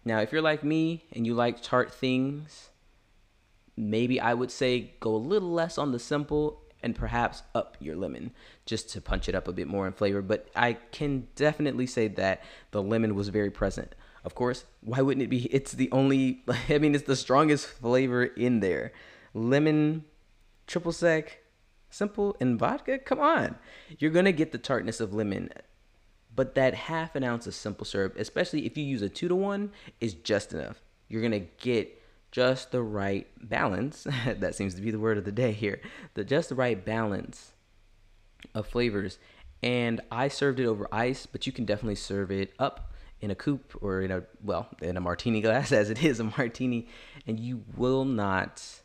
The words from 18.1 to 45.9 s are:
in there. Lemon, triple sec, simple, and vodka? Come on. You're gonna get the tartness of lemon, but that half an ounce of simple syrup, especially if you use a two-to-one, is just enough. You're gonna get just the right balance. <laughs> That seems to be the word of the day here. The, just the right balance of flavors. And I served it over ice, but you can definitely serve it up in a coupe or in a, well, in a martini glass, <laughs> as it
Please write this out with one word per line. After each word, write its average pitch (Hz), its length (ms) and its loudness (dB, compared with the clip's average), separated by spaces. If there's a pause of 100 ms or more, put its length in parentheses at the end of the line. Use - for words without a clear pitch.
in 123 340 2
there. 87 320 0 (420)
Lemon, 151 720 2 (640)
triple 170 240 -2
sec, 160 480 2 (500)
simple, 202 500 -2
and 123 200 2
vodka? 262 400 0
Come 262 200 -2
on. 294 360 2 (420)
You're 156 140 2
gonna 185 200 6
get 156 200 2
the 127 60 -8
tartness 113 420 -2
of 101 140 -2
lemon, 98 360 -2 (840)
but 131 200 0
that 131 180 4
half 160 420 -6
an 135 80 0
ounce 120 240 -2
of 101 80 -10
simple - 300 -8
syrup, 98 320 -2
especially 156 480 -2
if - 120 -4
you 151 60 -2
use 135 180 -2
a 101 80 0
two-to-one, 202 600 -2 (300)
is 110 120 -4
just 101 400 -2
enough. 71 280 -8 (260)
You're 110 140 -6
gonna 113 180 0
get 107 560 -2 (360)
just 127 400 2
the 127 120 0
right 101 440 -2 (140)
balance. 113 640 -2 (160)
<laughs> 117 40 -4
That 98 300 -2
seems 95 200 -4
to 92 60 -10
be 110 100 -2
the 107 80 -4
word 107 180 2
of 92 80 -4
the 101 60 -4
day 117 200 0
here. 104 300 -4 (320)
The, 107 100 -4
just 143 260 0
the 131 60 -4
right 120 280 0
balance 107 680 -4 (1000)
of 107 140 -4
flavors. 104 500 0 (440)
And 120 380 0 (120)
I 127 160 0
served 139 320 0
it 127 80 2
over 104 240 -2
ice, 123 340 -2
but - 200 -8
you 131 60 -2
can 123 140 -4
definitely 104 300 -2
serve 98 360 -4
it 98 280 -2
up - 340 -4 (260)
in 101 120 -4
a 95 40 -2
coupe - 460 -4
or 95 200 0
in 95 100 -2
a, 92 120 -2 (180)
well, 98 280 -4 (120)
in 87 140 -2
a 90 60 -2
martini 104 400 0
glass, 110 300 2
<laughs> 117 100 6
as 104 80 2
it 113 140 -2